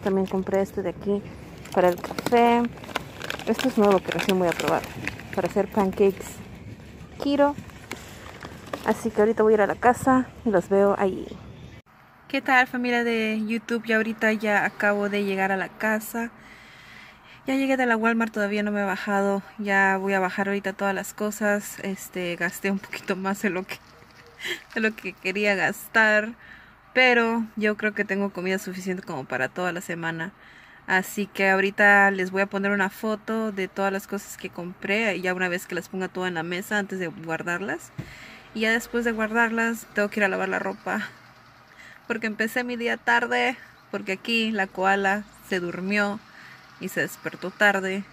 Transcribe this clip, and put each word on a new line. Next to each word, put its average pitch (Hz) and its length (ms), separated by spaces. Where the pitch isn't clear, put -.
También 190 220
compré 190 340
este 196 200
de 180 80
aquí 202 300
para 180 140
el 180 80
café. 240 640
Esto 226 200
es - 80
nuevo 202 220
que 170 140
recién 185 260
voy 180 80
a 165 60
probar - 300
para 185 140
hacer 196 180
pancakes 196 580
keto. 285 360
Así 220 260
que 214 120
ahorita 220 200
voy 220 120
a - 20
ir 208 60
a 196 40
la - 80
casa 254 540
y 233 60
los 185 180
veo 196 280
ahí. - 300
¿Qué 269 120
tal, 262 280
familia 247 340
de 220 420
YouTube? 226 400
Ya 226 120
ahorita 220 360
ya 208 320
acabo 208 440
de 202 160
llegar 190 260
a 196 60
la 180 140
casa. 220 600
Ya 269 80
llegué 269 200
de 254 100
la 233 100
Walmart, 226 360
todavía 208 300
no 208 80
me 202 120
he - 20
bajado. 196 580
Ya 196 380
voy 196 160
a 190 80
bajar 190 260
ahorita 196 260
todas 196 220
las 190 200
cosas. 208 680
Este, 180 540
gasté 185 340
un 196 80
poquito - 380
más 196 260
de 202 80
lo 185 140
que, - 140
de 233 100
lo 220 120
que 185 200
quería 202 420
gastar. 214 800
Pero 233 480
yo 214 200
creo 214 160
que 202 140
tengo 196 240
comida 190 280
suficiente 185 440
como 139 240
para 127 240
toda 180 200
la 170 120
semana. 165 500
Así 190 400
que 196 240
ahorita 196 600
les 190 200
voy 190 100
a 202 60
poner 196 240
una 196 180
foto 220 640
de 190 160
todas 196 240
las 196 140
cosas - 320
que 185 100
compré. 190 720
Ya 180 140
una 180 160
vez 180 160
que - 80
las 175 160
ponga 185 180
todo 185 180
en 180 60
la 160 100
mesa 175 360
antes 190 200
de 175 100
guardarlas. 175 840
Y 220 60
ya 220 120
después 233 320
de 233 80
guardarlas 226 800
tengo 208 160
que 214 120
ir 208 40
a 190 40
lavar 190 200
la 190 100
ropa. 196 480
Porque 226 220
empecé 220 360
mi 247 120
día 233 200
tarde. 240 640
Porque 202 220
aquí 220 380
la 196 160
koala 196 580
se 185 100
durmió 202 580
y 185 80
se 160 140
despertó - 480
tarde. 196 640